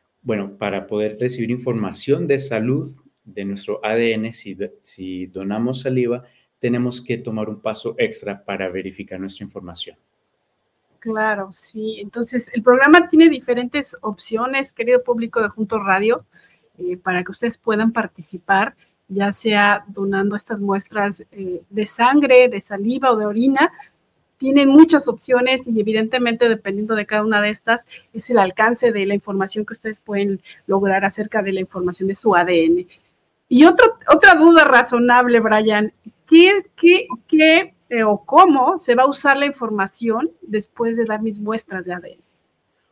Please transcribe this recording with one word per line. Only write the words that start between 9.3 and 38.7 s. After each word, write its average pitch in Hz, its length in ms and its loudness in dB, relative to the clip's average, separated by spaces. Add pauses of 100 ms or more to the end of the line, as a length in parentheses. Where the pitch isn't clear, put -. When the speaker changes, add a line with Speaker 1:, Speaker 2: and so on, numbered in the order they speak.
Speaker 1:
información. 90 540 -16 (1040)
Speaker 2:
Claro, 214 520 -4
sí. 220 480 -12
Entonces, 233 540 -8
el 240 80 -4
programa 277 460 6
tiene 330 200 6
diferentes 247 760 -2
opciones, 247 720 -6
querido 247 320 0
público 233 380 -4
de 208 80 -2
Juntos 220 340 -6
Radio, 196 420 0 (520)
eh, 180 180 -8
para 180 280 -4
que 180 80 -12
ustedes 233 260 -8
puedan 220 340 -2
participar, 196 840 -4 (320)
ya 196 240 -4
sea 202 560 0
donando 196 480 -4
estas 208 260 -10
muestras, 202 720 -4
eh, 185 360 -12
de 208 200 -6
sangre, 254 640 4
de 196 120 -8
saliva 247 500 -2
o 226 60 0
de 214 80 -2
orina. 262 460 0 (640)
Tienen 269 320 2
muchas 302 380 6
opciones 254 600 -2
y 226 120 -2
evidentemente, 226 680 -2
dependiendo 214 460 -4
de 208 140 -4
cada 214 160 -2
una 214 180 0
de 208 80 -2
estas, 226 380 -4 (260)
es - 160 -12
el 240 80 2
alcance 220 540 0
de 202 160 -4
la 202 80 0
información 196 500 -6
que - 80 -16
ustedes 220 280 -12
pueden 202 380 -4 (280)
lograr 196 360 0
acerca 214 380 -4
de 196 120 -4
la 190 80 -4
información 180 460 -6
de 196 80 -4
su 202 200 0
A 175 100 2
D 175 180 2
N. 170 240 0 (600)
Y 262 160 8
otro, 453 320 6 (100)
otra 349 280 6
duda 320 300 8
razonable, 240 720 4
Brian, 214 520 0 (380)
¿qué 349 220 8
es, 403 180 -2 (100)
qué, 359 280 4 (200)
qué, 320 460 2 (160)
eh, 233 140 -2
o 208 200 0
cómo 311 540 4